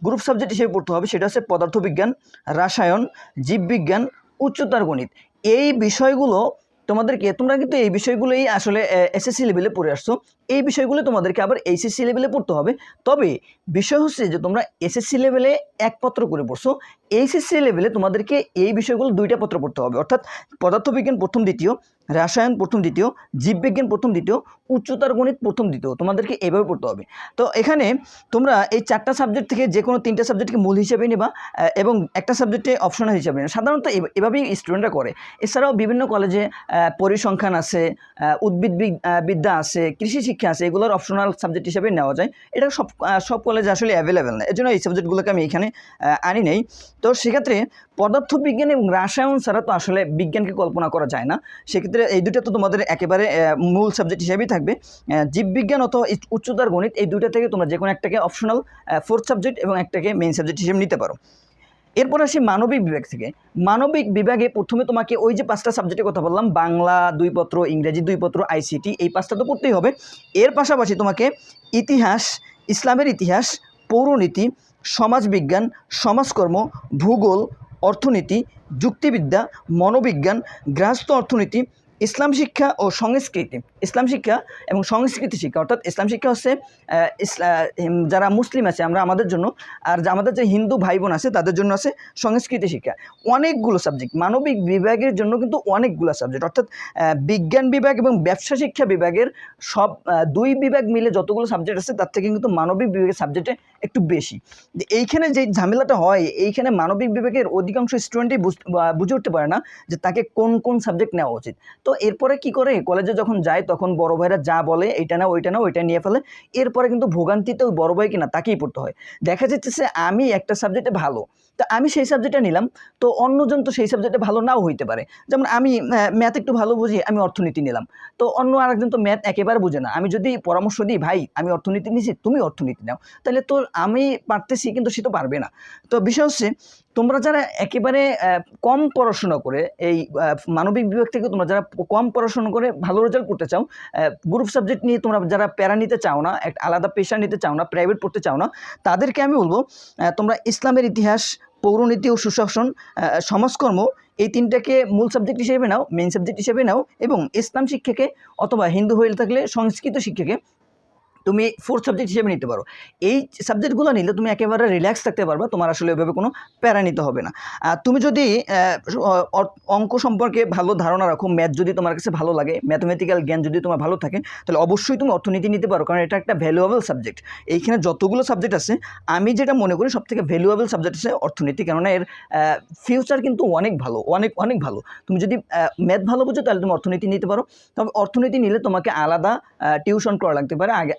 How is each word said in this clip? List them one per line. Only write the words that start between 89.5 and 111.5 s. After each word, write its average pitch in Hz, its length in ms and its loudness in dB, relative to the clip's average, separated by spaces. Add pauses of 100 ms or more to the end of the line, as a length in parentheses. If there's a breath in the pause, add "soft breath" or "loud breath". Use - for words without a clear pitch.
আর 170 200 0
যা 180 100 0
আমাদের 196 220 2
যে 240 100 0
হিন্দু 214 340 2
ভাই 185 220 2
বোন 190 120 0
আছে 185 200 -2
তাদের 180 220 2
জন্য 196 200 0
আছে 196 180 -2 (240 loud breath)
সংস্কৃতি 226 520 -2
শিক্ষা। 147 240 -6 (340 loud breath)
অনেকগুলো 240 520 2
সাবজেক্ট, 135 380 -4
মানবিক 214 500 0
বিভাগের 208 500 2
জন্য 214 220 0
কিন্তু 220 200 0
অনেকগুলো 190 560 0
সাবজেক্ট, 131 300 -6
অর্থাৎ, 233 220 -2 (300 loud breath)
আহ, 160 180 2
বিজ্ঞান 175 560 0
বিভাগ 269 280 2
এবং 240 260 2
ব্যবসা 190 320 -2
শিক্ষা 262 300 0
বিভাগের 185 420 2 (320 loud breath)
সব, 208 300 0 (160)
আহ, 165 180 2
দুই 214 320 2
বিভাগ 269 300 2
মিলে 233 260 2
যতগুলো 208 340 0
সাবজেক্ট 190 340 -4
আছে, 233 140 -6
তার 208 200 -2
থেকে 202 140 -2
কিন্তু 214 200 -2
মানবিক 185 440 0
বিভাগের 185 220 2
সাবজেক্টে 165 420 -4 (260 soft breath)
একটু 208 200 -2
বেশি। 156 380 -2 (360 loud breath)
যে 175 140 -8
এইখানে 269 400 2
যে 262 220 0
ঝামেলাটা 226 440 2
হয়, 185 260 4
এইখানে 208 480 0
মানবিক 202 440 0
বিভাগের 233 340 0
অধিকাংশ 190 480 -2
স্টুডেন্টই 240 420 -2
বুঝ-, 180 340 -2
বা-, 170 220 2
বুঝে 180 220 0
উঠতে 262 140 -2
পারে 156 180 0
না 180 140 0 (260 loud breath)
যে 165 100 -6
তাকে 202 260 -2 (120)
কোন 226 240 2
কোন 247 200 0
সাবজেক্ট 214 360 -2
নেওয়া 147 160 0
উচিত। - 240 -8 (280 loud breath)